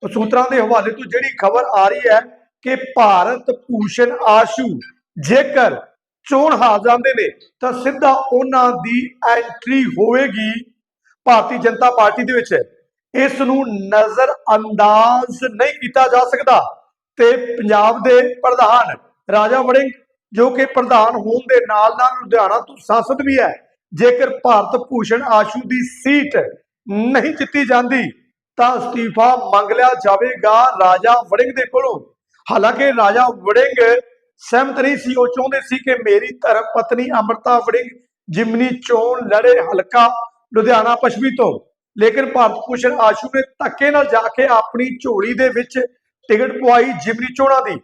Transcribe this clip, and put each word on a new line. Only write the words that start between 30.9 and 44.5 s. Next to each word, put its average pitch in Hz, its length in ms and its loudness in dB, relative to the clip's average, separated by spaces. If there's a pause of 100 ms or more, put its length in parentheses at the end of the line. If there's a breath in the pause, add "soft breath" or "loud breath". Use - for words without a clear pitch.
ਵੜਿੰਗ 240 340 -2
ਦੇ 254 100 -4
ਕੋਲੋਂ। 254 340 -2 (480)
ਹਾਲਾਂਕਿ 226 460 0
ਰਾਜਾ 233 320 2 (140)
ਵੜਿੰਗ 247 400 0 (640)
ਸਹਿਮਤ 262 360 -2
ਨਹੀਂ 269 180 0
ਸੀ, 247 180 -6
ਉਹ 247 120 2
ਚਾਹੁੰਦੇ 254 340 -4
ਸੀ 254 160 -8
ਕਿ 254 260 -2
ਮੇਰੀ 220 240 2
ਧਰਮ 240 360 -2 (120)
ਪਤਨੀ 233 360 -2
ਅੰਮ੍ਰਿਤਾ 233 460 0
ਵੜਿੰਗ 233 320 -4 (380)
ਜਿਮਨੀ 226 420 -2 (180)
ਚੋਣ 240 400 -2
ਲੜੇ 233 340 4
ਹਲਕਾ 185 460 2 (480)
ਲੁਧਿਆਣਾ 233 400 2
ਪੱਛਮੀ 240 340 -2
ਤੋਂ, 214 300 -2 (360)
ਲੇਕਿਨ 226 360 0
ਭਾਰਤ 220 240 2 (120)
ਭੂਸ਼ਣ 247 320 -2
ਆਸ਼ੂ 220 360 0
ਨੇ 269 60 -2
ਧੱਕੇ 269 500 -4
ਨਾਲ 294 140 2
ਜਾ 226 160 0 (140)
ਕੇ 262 120 0
ਆਪਣੀ 233 380 0 (120)